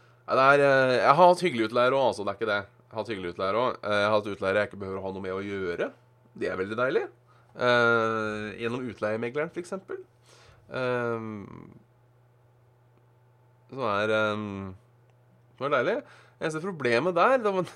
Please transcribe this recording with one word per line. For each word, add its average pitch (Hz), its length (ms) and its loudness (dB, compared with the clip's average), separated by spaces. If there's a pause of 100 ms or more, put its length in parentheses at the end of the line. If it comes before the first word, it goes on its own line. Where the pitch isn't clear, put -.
(240)
Nei, - 120 0
det 131 80 6
er, 143 200 8
eh, 135 340 4
jeg 135 180 6
har 175 140 8
hatt 175 140 2
hyggelig 113 260 0
utleier 123 260 2
også, 131 140 2
altså. 98 140 -4
Det 101 80 -4
er 98 60 -10
ikke 110 120 -2
det. 101 100 0
Jeg - 320 -16
har 113 80 -8
hatt 107 120 -6
hyggelig 90 220 -6
utleier 98 260 -2
også. 123 200 -2
Eh, 104 200 -2
jeg 104 80 2
har 107 60 2
hatt 104 200 0
utleier 98 240 0
jeg 104 100 0
ikke 98 140 -14
behøver 95 180 -8
å 92 40 -10
ha 95 100 -8
noe 95 100 -10
med 92 120 -4
å 98 80 -6
gjøre. 95 440 -4 (460)
Det 92 160 -6
er 92 100 -6
veldig 104 200 -6
deilig. 147 220 0 (520)
Eh, 113 920 0 (140)
gjennom 120 320 -6
utleiemegleren, 120 600 -4
for 175 120 -10
eksempel. 370 360 -10 (720)
Ehm, 117 760 -4 (2250)
som 131 200 -10
er, 104 280 2
ehm, 107 300 0 (1120)
som 131 100 -4
er 147 80 0
deilig. 170 220 0 (420)
Eneste 156 240 -6
problemet 185 500 0
der, 220 300 4
det 202 80 0
var, 185 240 -2